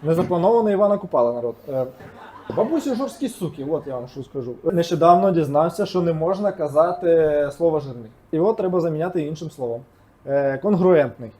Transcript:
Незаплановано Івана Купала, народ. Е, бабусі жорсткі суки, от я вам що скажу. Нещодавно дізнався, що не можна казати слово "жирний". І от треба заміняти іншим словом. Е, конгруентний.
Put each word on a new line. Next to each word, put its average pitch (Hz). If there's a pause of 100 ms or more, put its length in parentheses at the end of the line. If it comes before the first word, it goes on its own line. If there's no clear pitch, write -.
Незаплановано 175
Івана 202
Купала, 123
народ. 120 (140)
Е, 131 (680)
бабусі 285
жорсткі 277
суки, 147
от 151
я 135
вам 123
що 135
скажу. 123 (100)
Нещодавно 170
дізнався, 165
що 180
не 170
можна 185
казати 156
слово 160
"жирний". 120 (220)
І 160
от 208
треба 185
заміняти 165
іншим 156
словом. 120 (460)
Е, 139
конгруентний. 165